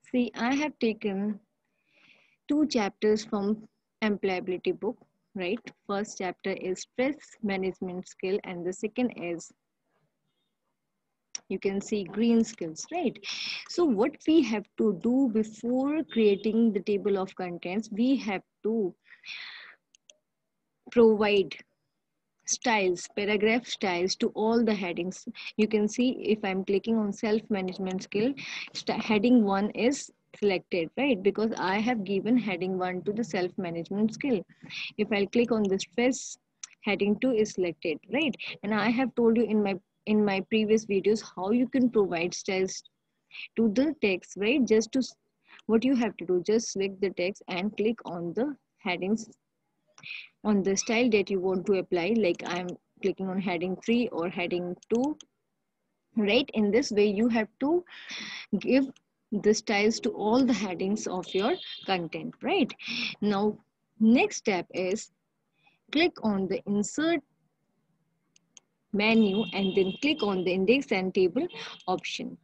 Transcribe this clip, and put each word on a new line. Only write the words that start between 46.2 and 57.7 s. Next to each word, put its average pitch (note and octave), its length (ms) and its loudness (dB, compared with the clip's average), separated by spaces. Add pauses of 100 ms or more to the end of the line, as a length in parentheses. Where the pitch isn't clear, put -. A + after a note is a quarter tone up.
do, F3+ 220 0
just A3 240 0
select G3 300 -4
the G3 100 0
text F#3 380 -4
and F#3 280 -4
click A3 280 0
on E3+ 300 -6
the C4+ 200 -2 (240)
headings, F#3 500 -2 (1160)
on G3+ 180 2
the G3 140 2
style A#3 340 2
that G3+ 180 2
you G3 120 0
want F#3 260 -2
to G3 120 4
apply. F3+ 380 0
Like G3+ 300 2
I'm F3+ 220 -4 (340)
clicking F#3+ 260 -2
on F#3+ 120 -2
heading F3+ 340 -2 (100)
three A#3 240 2
or E3+ 200 -4
heading F3 480 -4 (160)
two, C4+ 240 0 (1000)
right? A3 380 2
In G#3 160 2
this A#3+ 220 2
way, G#3 140 4
you G#3+ 220 2
have A3+ 200 0 (120)
to E4+ 220 2 (800)